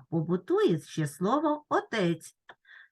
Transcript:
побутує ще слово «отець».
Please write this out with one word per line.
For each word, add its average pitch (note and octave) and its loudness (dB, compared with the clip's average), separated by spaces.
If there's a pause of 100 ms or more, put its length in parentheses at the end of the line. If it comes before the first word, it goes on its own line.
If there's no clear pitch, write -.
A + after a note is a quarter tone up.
побутує F3+ 0
ще D#3 -4
слово D4 0
«отець». - -2 (540)